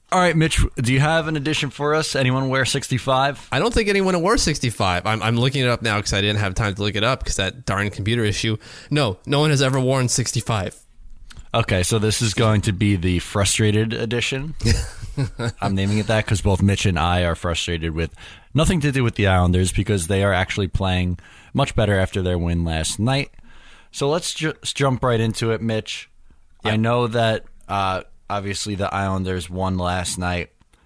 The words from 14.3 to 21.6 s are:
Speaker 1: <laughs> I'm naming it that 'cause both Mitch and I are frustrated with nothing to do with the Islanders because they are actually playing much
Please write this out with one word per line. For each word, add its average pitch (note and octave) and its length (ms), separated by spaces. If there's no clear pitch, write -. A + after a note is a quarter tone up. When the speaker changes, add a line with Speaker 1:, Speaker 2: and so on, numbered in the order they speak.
Speaker 1:
<laughs> - 560
I'm G2 160
naming G2 220
it G#2 100
that A2 200
'cause G#2 120
both G2 220
Mitch G2 240
and F2+ 140
I F2 240
are E2+ 120
frustrated E2 580
with D#2+ 200
nothing D#3+ 280
to C#3+ 120
do C3 100
with A#2 120
the G2+ 120
Islanders F#2 460
because G2 340
they G2 160
are G2+ 100
actually F#2+ 340
playing F2+ 500
much - 240